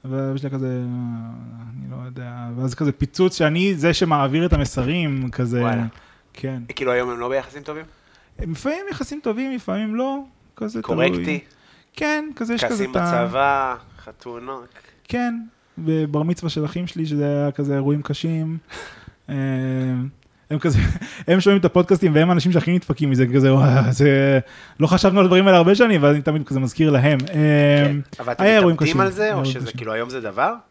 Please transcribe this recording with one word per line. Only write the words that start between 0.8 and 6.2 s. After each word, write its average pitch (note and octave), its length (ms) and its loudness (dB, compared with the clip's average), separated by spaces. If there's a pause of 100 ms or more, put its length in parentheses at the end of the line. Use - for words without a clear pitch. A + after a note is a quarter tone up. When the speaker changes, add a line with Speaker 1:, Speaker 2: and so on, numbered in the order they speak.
Speaker 1:
אני C3 100 -12
לא B2+ 160 -12
יודע", B2+ 260 -14 (240)
ואז B2+ 180 -4
כזה C#3+ 180 0
פיצוץ - 460 -2
שאני E3+ 360 0
זה D#3+ 200 0
שמעביר D3+ 520 0
את D#3+ 60 2
המסרים, C#3 800 -2
כזה, A#2+ 280 -2
Speaker 2:
וואלה. A#2 240 0 (480)